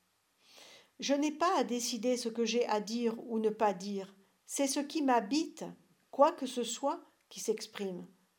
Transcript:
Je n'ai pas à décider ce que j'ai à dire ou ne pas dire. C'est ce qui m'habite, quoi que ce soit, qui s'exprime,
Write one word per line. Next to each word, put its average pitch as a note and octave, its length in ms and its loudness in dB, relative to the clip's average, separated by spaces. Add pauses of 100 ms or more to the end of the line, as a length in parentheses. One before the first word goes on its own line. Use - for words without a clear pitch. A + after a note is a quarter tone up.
(1000)
Je B3+ 140 0
n'ai D4 180 2
pas E4+ 260 2
à C4 60 4
décider A#3+ 540 0
ce A#3+ 120 -2
que A#3 160 0
j'ai A3+ 220 2
à G#3+ 120 2
dire A3+ 360 -2 (120)
ou A3+ 120 -2
ne A3 100 4
pas G#3+ 240 2
dire. F#3+ 420 -8 (300)
C'est - 220 0
ce C#4 120 0
qui D4 220 -2
m'habite, B3+ 640 2 (460)
quoi C#4+ 200 6
que D#4+ 140 -6
ce B3+ 180 -4
soit, C#4+ 400 -4 (260)
qui - 100 -16
s'exprime, F#3+ 680 -4 (320)